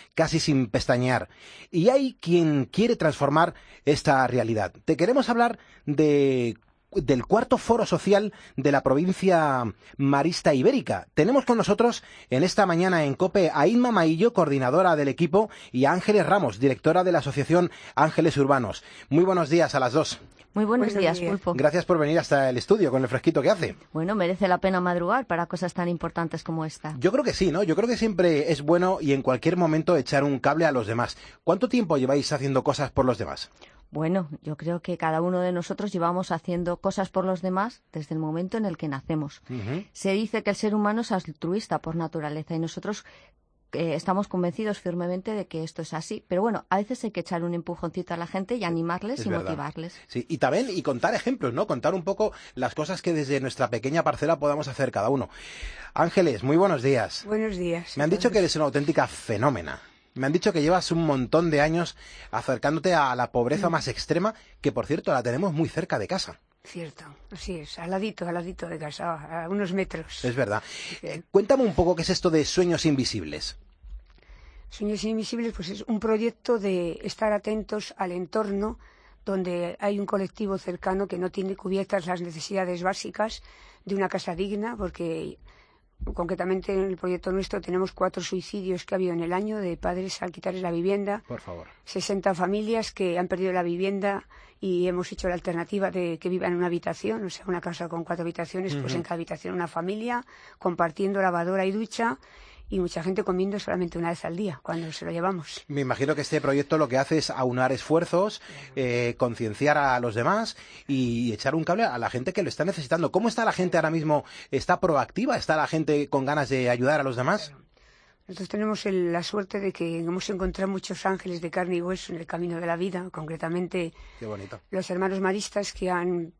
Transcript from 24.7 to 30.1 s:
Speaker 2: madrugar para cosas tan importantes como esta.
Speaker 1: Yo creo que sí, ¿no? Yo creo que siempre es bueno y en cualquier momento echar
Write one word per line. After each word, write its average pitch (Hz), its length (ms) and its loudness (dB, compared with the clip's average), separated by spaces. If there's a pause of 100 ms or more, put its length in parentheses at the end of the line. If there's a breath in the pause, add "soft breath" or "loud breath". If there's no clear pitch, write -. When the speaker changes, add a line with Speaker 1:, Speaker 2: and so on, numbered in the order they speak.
Speaker 2:
madrugar 180 460 0
para 170 180 -2
cosas 175 300 -6
tan 175 120 -2
importantes 165 540 -4
como 160 240 -4
esta. 156 320 -10
Speaker 1:
Yo 156 140 2
creo 277 120 2
que 226 100 0
sí, 190 180 2
¿no? 175 100 0
Yo 160 140 2
creo 214 120 2
que 240 80 0
siempre 170 560 2
es 143 120 -2
bueno 175 360 4
y 139 140 2
en 135 80 0
cualquier 131 340 2
momento 160 420 2
echar 139 260 2